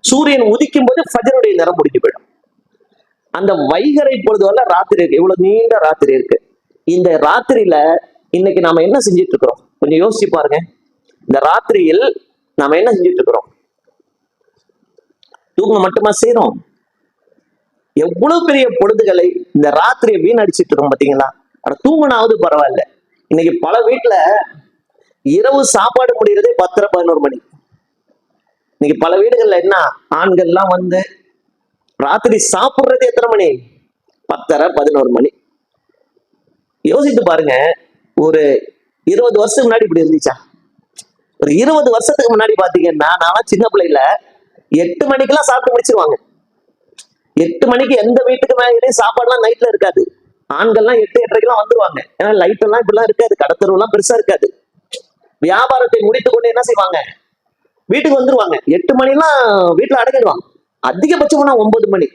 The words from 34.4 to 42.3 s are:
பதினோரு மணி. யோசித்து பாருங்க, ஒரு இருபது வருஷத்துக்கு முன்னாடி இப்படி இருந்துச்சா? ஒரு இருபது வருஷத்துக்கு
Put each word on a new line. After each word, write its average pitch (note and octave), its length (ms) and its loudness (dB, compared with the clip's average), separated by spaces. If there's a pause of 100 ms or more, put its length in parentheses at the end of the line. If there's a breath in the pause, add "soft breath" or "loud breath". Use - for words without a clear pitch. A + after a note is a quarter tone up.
பதினோரு C#3+ 340 0
மணி. B2 240 0 (1500)
யோசித்து B3 420 0
பாருங்க, D#3 560 0 (360)
ஒரு D3+ 580 0 (340)
இருபது G#3+ 340 0
வருஷத்துக்கு A#3 280 0
முன்னாடி A3+ 180 2
இப்படி E3 180 0
இருந்துச்சா? D3+ 300 -2 (1040)
ஒரு - 200 0
இருபது D4+ 340 2
வருஷத்துக்கு A#3 400 0